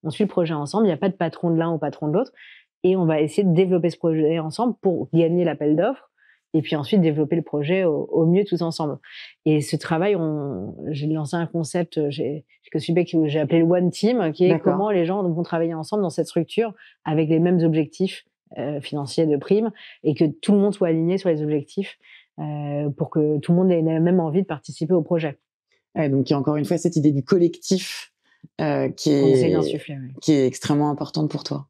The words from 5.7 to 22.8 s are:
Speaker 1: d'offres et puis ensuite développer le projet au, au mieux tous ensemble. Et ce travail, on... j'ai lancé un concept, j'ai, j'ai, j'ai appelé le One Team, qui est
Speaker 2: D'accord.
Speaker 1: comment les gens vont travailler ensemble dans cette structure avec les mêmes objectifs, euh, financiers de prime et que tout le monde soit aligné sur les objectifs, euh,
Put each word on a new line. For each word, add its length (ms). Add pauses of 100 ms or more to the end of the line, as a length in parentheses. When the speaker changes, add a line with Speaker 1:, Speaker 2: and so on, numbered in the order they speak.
Speaker 1:
d'offres 360 (420)
et 80
puis 160
ensuite 240
développer 360
le 60
projet 420
au, 280
au 140
mieux 180
tous 160
ensemble. 380 (480)
Et 160
ce 140
travail, 400
on... 580 (160)
j'ai 160
lancé 280
un 120
concept, 640
j'ai, 340 (280)
j'ai, 340 (180)
j'ai 160
appelé 200
le 40
One 260
Team, 420
qui 120
est 60
Speaker 2:
D'accord. 240
Speaker 1:
comment 160
les 160
gens 160
vont 200
travailler 320
ensemble 280
dans 80
cette 160
structure 480 (300)
avec 260
les 100
mêmes 240
objectifs, 640 (320)
euh, 220
financiers 460
de 100
prime 360 (320)
et 100
que 100
tout 280
le 60
monde 140
soit 140
aligné 320
sur 100
les 140
objectifs, 560 (400)
euh, 520